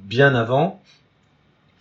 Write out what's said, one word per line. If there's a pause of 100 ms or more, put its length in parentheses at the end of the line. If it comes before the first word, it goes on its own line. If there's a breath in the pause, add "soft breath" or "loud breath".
bien
avant (1000 soft breath)